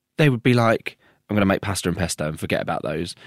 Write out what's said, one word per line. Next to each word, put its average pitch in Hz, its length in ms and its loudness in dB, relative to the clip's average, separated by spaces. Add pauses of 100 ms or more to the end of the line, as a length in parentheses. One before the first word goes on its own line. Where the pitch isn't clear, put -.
(180)
they 151 100 6
would 120 140 0
be 127 120 4
like, 117 420 2 (340)
"I'm 104 60 0
gonna 101 100 4
make 95 160 2
pasta 95 260 -4
and 85 80 0
pesto 82 320 -4
and 78 100 -6
forget - 220 -2
about - 220 -4
those." 80 320 -6 (120)